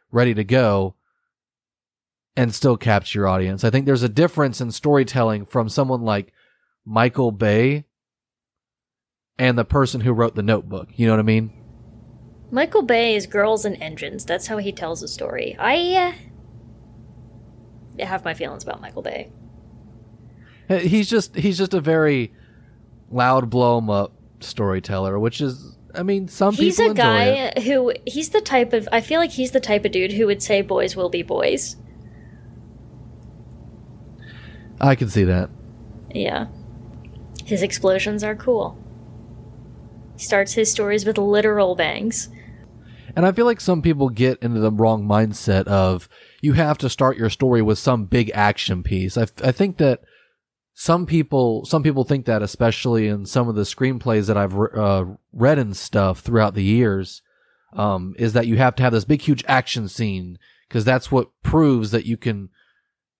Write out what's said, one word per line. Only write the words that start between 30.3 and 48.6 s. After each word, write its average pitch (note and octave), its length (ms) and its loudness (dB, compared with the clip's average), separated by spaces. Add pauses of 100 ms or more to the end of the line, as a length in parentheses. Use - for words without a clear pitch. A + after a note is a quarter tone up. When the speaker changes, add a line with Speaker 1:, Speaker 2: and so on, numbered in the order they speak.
Speaker 2:
say, G3+ 200 2
"Boys F#3+ 340 -2
will F3+ 140 -2
be F3 120 -4
boys." - 540 -2 (3000)
Speaker 1:
I C#3 140 4
can A#2+ 160 -2
see G2+ 140 2
that. F2+ 260 0 (600)
Speaker 2:
Yeah. - 360 -6 (960)
His F#3+ 180 -2
explosions G3 640 -2
are G#3+ 100 -4
cool. G#3+ 440 -2 (1400)
He - 80 -12
starts G3 300 0
his A3 160 2
stories G#3 340 -2
with G#3+ 140 -2
literal G#3 580 2
bangs. F3 540 -4 (840)
Speaker 1:
And F3 120 4
I F#3+ 60 4
feel A#3 120 2
like A#3 160 2
some F3+ 220 0
people C#3+ 260 2
get B2 340 0
into A#2+ 160 -2
the A2 120 2
wrong A2 360 2
mindset G#2 600 2
of F#2 420 2 (320)
you D3 140 2
have D3+ 240 2
to C3+ 100 -2
start C3 300 0
your A2+ 100 0
story A#2+ 320 2
with G#2+ 180 2
some A#2+ 280 0
big A#2 260 2
action G#2 500 0